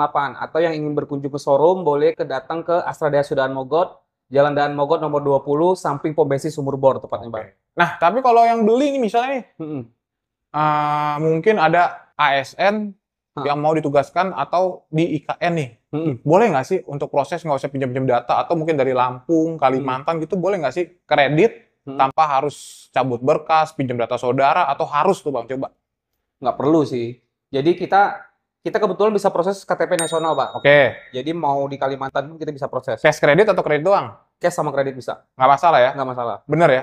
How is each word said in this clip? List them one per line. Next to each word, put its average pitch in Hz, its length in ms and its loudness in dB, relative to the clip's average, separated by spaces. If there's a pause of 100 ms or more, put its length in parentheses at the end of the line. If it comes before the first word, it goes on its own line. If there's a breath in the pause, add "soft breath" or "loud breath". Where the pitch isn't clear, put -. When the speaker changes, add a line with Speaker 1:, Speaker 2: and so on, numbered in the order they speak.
Speaker 1:
delapan. 143 260 -2 (120)
Atau 139 160 -6
yang 165 160 0
ingin 151 160 -4
berkunjung 143 400 -4
ke 143 80 -8
showroom, 156 480 2
boleh 147 320 2
ke, 160 80 -6
datang 151 400 -8
ke 170 160 0
Astra 147 320 -4
Daihatsu 143 240 0
Daan 131 160 -2
Mogot, 135 480 -2 (240)
Jalan 143 320 2
Daan 143 160 0
Mogot 147 240 0
nomor 147 240 -2
dua 143 180 2
puluh, 160 380 0
samping 151 400 -6
pom 151 80 4
bensin 139 240 -2
Sumur 139 240 -6
Bor 131 240 2
tepatnya, 120 320 -10
Speaker 2:
Oke. 110 80 -10
Speaker 1:
Bang. 107 80 -12 (320)
Speaker 2:
Nah, 170 160 0
tapi 185 320 2
kalau 233 160 6
yang 233 240 2
beli 262 240 2
nih 277 160 -4
misalnya 247 320 -2
nih, 202 60 -12 (180)
Speaker 1:
Mm-mm. 151 200 -8 (680)
Speaker 2:
eh, 147 720 0
mungkin 160 400 2
ada 165 560 2
A 139 240 2
S - 160 -12
N 208 320 0 (480)
Speaker 1:
Hah. 143 80 -6
Speaker 2:
yang 147 160 -2
mau 151 80 2
ditugaskan 156 640 0
atau 175 560 -2
di 160 240 0
I 147 80 -2
K - 80 -10 (160)
N 175 80 0
nih, 139 160 -4 (240)
Speaker 1:
Mm-mm. 151 200 -2 (120)
Speaker 2:
boleh 196 320 6
nggak 131 80 -4
sih 185 240 -2
untuk 143 160 -6
proses 147 400 -2
nggak 147 80 0
usah - 160 -4
pinjam-pinjam 131 480 0
data 123 240 -2
atau 165 160 -2
mungkin 160 160 -2
dari 131 160 0
Lampung, 151 720 0
Kalimantan 135 560 0
gitu, 156 160 -6
boleh 185 240 -2
nggak 147 160 -4
sih - 320 -8
kredit 147 800 0
Speaker 1:
Hmm. 139 160 -2
Speaker 2:
tanpa 143 240 2
harus - 640 -6
cabut 120 320 -2
berkas, 160 560 2
pinjam 127 160 -4
data 117 240 -2
saudara, 135 480 2
atau 139 240 -2
harus 147 320 0
tuh, 151 80 -6
Bang, 120 160 -6
coba? 131 240 -6 (720)
Speaker 1:
Nggak 123 160 -2
perlu 151 280 2
sih. 120 360 -6 (280)
Jadi 147 280 0
kita, 190 440 0 (400)
kita 160 160 -4
kebetulan 202 360 2
bisa 202 160 2
proses 190 360 -2
K - 120 -6
T 170 80 -2
P 160 120 -2
nasional, 160 360 0
Pak. 127 280 -2
Speaker 2:
Oke. 143 360 6 (160)
Speaker 1:
Jadi 131 200 -6
mau 143 360 -2
di 139 80 -10
Kalimantan 135 520 -4
pun 165 80 -18
kita 151 160 -10
bisa 135 200 -8
proses. 123 280 -6
Speaker 2:
Cash 151 200 0
kredit 170 320 4
atau 180 80 0
kredit 151 240 0
doang? 170 280 0 (280)
Speaker 1:
Cash 175 160 -2
sama 151 160 -4
kredit 135 240 -4
bisa. - 280 -12 (120)
Speaker 2:
Nggak 131 200 4
masalah 160 240 4
ya? 123 120 4
Speaker 1:
Nggak 139 180 -6
masalah. 117 340 -6
Speaker 2:
Bener 156 240 2
ya? 127 140 4